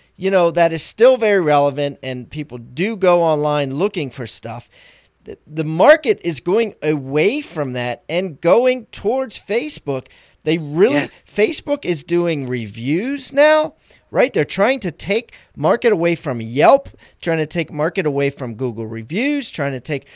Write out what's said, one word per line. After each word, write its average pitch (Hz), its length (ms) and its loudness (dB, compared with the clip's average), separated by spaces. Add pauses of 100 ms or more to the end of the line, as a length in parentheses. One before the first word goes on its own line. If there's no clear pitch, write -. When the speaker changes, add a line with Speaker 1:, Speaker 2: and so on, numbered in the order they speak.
(160)
Speaker 1:
you 185 140 -4
know, 180 220 4
that 165 200 2
is 160 100 -4
still 254 340 4
very 208 240 2
relevant 143 640 0
and 127 280 -10
people 147 280 -10
do 139 380 -6
go 175 260 4
online 147 520 0
looking 160 360 -4
for 120 160 -10
stuff, 117 420 -12 (560)
th-, - 220 -16
the 151 180 -6
market 220 600 4
is 165 160 -4
going 214 420 0
away 151 580 0
from 147 340 -6
that 123 340 -4
and 170 320 -4
going 254 460 2
towards 254 540 -4
Facebook. 202 680 -6 (380)
They 165 140 0
really, 165 360 2
Speaker 2:
Yes. - 340 -4
Speaker 1:
Facebook 285 560 -2
is 165 200 -4
doing 165 420 -2
reviews 127 840 -4
now, 302 420 2 (380)
right? 190 200 2
They're 151 120 0
trying 233 360 0
to 170 120 -6
take 208 400 -4 (240)
market 214 360 2
away 170 220 2
from 123 260 -6
Yelp, 151 480 4 (320)
trying 160 180 -2
to 156 80 -2
take 165 260 -6
market 160 340 -2
away 139 240 0
from 135 240 -8
Google 113 320 -6
reviews, 180 640 -4
trying 143 220 -4
to 127 80 -8
take, 139 360 -8